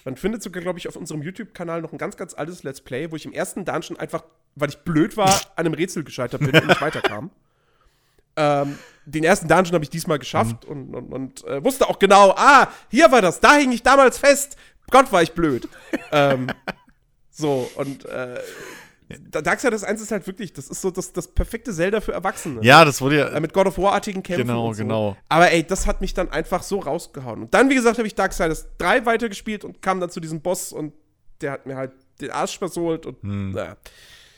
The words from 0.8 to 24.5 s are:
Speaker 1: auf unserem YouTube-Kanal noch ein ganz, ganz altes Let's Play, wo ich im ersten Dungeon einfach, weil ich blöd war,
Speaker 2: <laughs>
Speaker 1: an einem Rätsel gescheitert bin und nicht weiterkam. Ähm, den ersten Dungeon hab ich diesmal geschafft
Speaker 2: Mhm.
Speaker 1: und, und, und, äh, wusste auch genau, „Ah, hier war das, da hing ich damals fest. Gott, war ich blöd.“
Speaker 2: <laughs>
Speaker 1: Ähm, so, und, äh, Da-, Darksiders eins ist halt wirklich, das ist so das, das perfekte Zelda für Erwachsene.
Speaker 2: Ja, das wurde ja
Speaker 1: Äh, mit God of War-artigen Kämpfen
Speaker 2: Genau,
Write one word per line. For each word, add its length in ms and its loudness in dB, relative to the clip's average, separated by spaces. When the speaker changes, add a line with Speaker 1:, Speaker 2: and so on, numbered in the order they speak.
Speaker 1:
auf 80 -14
unserem 280 -10
YouTube-Kanal 580 -10
noch 120 -12
ein 40 -12
ganz, 200 -10
ganz 180 -12
altes 280 -10
Let's 180 -10
Play, 300 -8
wo 40 -8
ich 100 -12
im 80 -14
ersten 320 -6
Dungeon 320 -6
einfach, 260 -8
weil 140 -2
ich 100 -12
blöd 380 0
war, 140 4
Speaker 2:
<laughs> 240 -2
Speaker 1:
an 100 -2
einem 80 -2
Rätsel 300 -4
gescheitert 380 -8
bin 140 0
und 120 4
nicht 140 4
weiterkam. 500 -4
Ähm, 420 0
den 180 -4
ersten 240 2
Dungeon 260 4
hab 80 2
ich 80 -8
diesmal 300 -4
geschafft 460 -4
Speaker 2:
Mhm. 60 -14
Speaker 1:
und, 240 -12
und, 180 -12
und, 320 -10
äh, 180 -6
wusste 260 2
auch 80 -4
genau, 400 8
„Ah, 300 8
hier 220 6
war 100 6
das, 180 2
da 160 8
hing 160 4
ich 100 -2
damals 380 6
fest. 380 2
Gott, 200 4
war 120 4
ich 80 -2
blöd.“ 360 -2
Speaker 2:
<laughs> 220 -8
Speaker 1:
Ähm, 360 2
so, 440 -2
und, 300 -8
äh, 340 -10
Da-, 120 -6
Darksiders 420 0
eins 180 -4
ist 100 -10
halt 160 -4
wirklich, 260 -10
das 160 -16
ist 120 -12
so 100 -2
das, 220 -8
das 200 -8
perfekte 400 -4
Zelda 280 0
für 120 -8
Erwachsene. 480 -6
Speaker 2:
Ja, 240 10
das 160 2
wurde 160 2
ja 120 2
Speaker 1:
Äh, 100 -6
mit 140 -4
God 140 2
of 100 -4
War-artigen 460 -2
Kämpfen 240 -4
Speaker 2:
Genau, 220 -2